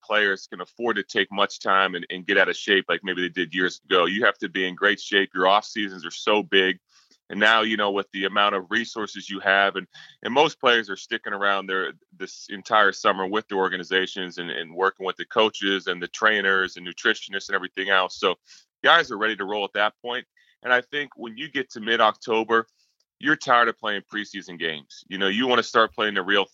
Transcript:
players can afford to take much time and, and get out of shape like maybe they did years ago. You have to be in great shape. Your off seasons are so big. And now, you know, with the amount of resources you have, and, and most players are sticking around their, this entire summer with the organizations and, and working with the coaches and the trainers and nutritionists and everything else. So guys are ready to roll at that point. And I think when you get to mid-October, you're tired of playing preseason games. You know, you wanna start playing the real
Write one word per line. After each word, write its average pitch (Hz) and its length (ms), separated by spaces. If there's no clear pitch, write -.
players 104 440
can 92 160
afford 113 340
to 101 60
take 98 280
much 101 300
time 95 340
and, 85 140
and 92 180
get 98 120
out 92 100
of 87 80
shape 98 320
like 85 160
maybe 90 160
they 90 80
did 85 260
years 90 300
ago. 90 220
You 101 180
have 101 140
to 104 100
be 92 180
in 90 80
great 98 240
shape. 98 360
Your 92 120
off 101 200
seasons 95 400
are 85 40
so 107 320
big. 92 360
And 98 120
now, 110 200
you 110 160
know, 104 140
with 98 220
the 95 120
amount 101 300
of 92 160
resources 110 580
you 98 120
have, 98 360
and, 92 100
and 113 100
most 147 280
players 117 300
are 98 60
sticking 110 360
around 98 340
their, 95 260
this - 320
entire 101 420
summer 95 340
with 104 220
the 101 60
organizations 92 840
and, 87 120
and 80 240
working 95 320
with 92 100
the 90 80
coaches 98 640
and 87 140
the 87 60
trainers 98 680
and 90 100
nutritionists 98 600
and 98 60
everything 95 340
else. 92 300
So 95 160
guys 151 280
are 113 60
ready 107 200
to 98 80
roll 101 200
at 98 80
that 107 300
point. 120 240
And 123 100
I 123 80
think 143 360
when 113 200
you 143 140
get 135 220
to 120 80
mid-October, 113 840
you're 151 180
tired 120 320
of 110 100
playing 104 320
preseason 98 480
games. 80 500
You 95 100
know, 98 100
you 110 180
wanna 120 160
start 113 320
playing 107 200
the 98 80
real 98 320